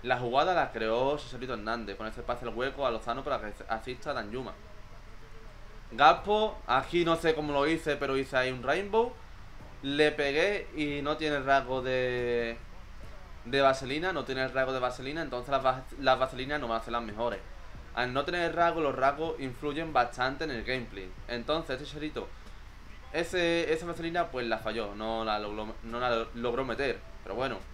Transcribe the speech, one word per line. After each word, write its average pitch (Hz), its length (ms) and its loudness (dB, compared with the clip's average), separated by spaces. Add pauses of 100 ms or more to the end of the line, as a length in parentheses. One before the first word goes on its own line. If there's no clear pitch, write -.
La 123 140 4
jugada 135 360 4
la 151 180 2
creó 120 460 2
Chicharito 127 340 -8
Hernández, 107 460 -4
con 110 80 -6
ese 113 160 -8
pase 120 240 -4
al 110 80 -4
hueco 127 320 0
a 120 40 4
Lozano 117 320 -2
para 131 200 -2
que 104 100 -6 (160)
asista 123 440 -4
a - 20 -2
Dan 107 160 -4
Yuma. 117 240 -6 (1400)
Gaspo, 190 760 6
aquí 135 380 4
no 165 120 4
sé 160 180 4
cómo 151 180 -2
lo 143 140 4
hice, 156 300 2
pero 135 200 0
hice 131 220 0
ahí 127 120 2
un 127 120 -4
rainbow. 202 500 2 (680)
Le 147 300 4
pegué 151 600 2
y 147 280 -2
no 151 160 0
tiene 147 220 0
rasgo 131 420 4
de, 123 760 2 (880)
de 135 160 2
vaselina, 139 520 4
no 139 120 -2
tiene 131 180 -2
el 131 100 0
rasgo 131 200 2
de 131 60 0
vaselina, 127 420 -2
entonces 131 300 -4
las 135 140 2
va-, 131 200 4 (160)
las 131 180 6
vaselinas 131 420 0
no 120 80 -2
van 113 120 2
a - 40 -10
ser 117 80 -6
las 117 100 0
mejores. 107 380 -2 (520)
Al 123 220 0
no 143 100 2
tener 175 240 0
el 156 60 0
rasgo, 165 260 4
los 139 140 4
rasgos 143 460 2
influyen 147 520 -4
bastante 131 520 2
en 151 80 -2
el 113 120 -4
gameplay. 110 480 -4 (160)
Entonces 147 420 -2
este 135 140 -4
Chicharito, 143 420 -6 (840)
ese, 170 580 2
esa 160 140 2
vaselina 170 440 -2
pues 127 180 -2
la 113 120 2
falló, 110 360 -2
no 110 300 -2
la 107 160 2
logró, 107 420 -4
no 117 180 -4
la 117 340 2
logró 120 300 0
meter, 123 360 -2 (220)
pero 98 120 -6
bueno. 120 240 -2 (160)